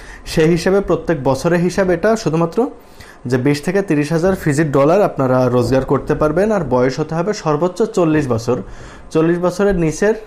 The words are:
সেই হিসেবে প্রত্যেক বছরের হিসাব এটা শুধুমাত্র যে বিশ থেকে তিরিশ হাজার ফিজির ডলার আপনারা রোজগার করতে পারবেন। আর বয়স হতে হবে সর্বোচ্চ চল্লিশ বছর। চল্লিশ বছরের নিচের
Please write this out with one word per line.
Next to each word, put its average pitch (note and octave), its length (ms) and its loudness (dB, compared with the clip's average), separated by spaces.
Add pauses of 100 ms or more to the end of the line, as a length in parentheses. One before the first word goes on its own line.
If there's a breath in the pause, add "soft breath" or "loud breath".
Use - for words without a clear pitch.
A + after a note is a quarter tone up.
(260 loud breath)
সেই D#3+ 220 0
হিসেবে F#3 340 2
প্রত্যেক E3 420 -2
বছরের E3 360 0
হিসাব F3+ 300 0
এটা G#3 260 2
শুধুমাত্র E3+ 540 -2 (560 loud breath)
যে B2+ 120 0
বিশ C#3+ 240 0
থেকে F#3+ 200 0
তিরিশ D3 300 0
হাজার F3 240 2
ফিজির D3+ 360 0
ডলার D3 300 4
আপনারা B2+ 480 2
রোজগার B2 360 2
করতে C#3 300 0
পারবেন। D#3+ 360 2
আর G3 180 0
বয়স B2+ 300 0
হতে D#3 160 -4
হবে F3+ 180 -2
সর্বোচ্চ D#3+ 500 -2
চল্লিশ D#3 440 0
বছর। A#2 340 -2 (480 loud breath)
চল্লিশ E3 300 2
বছরের F#3 360 0
নিচের E3+ 380 0 (140)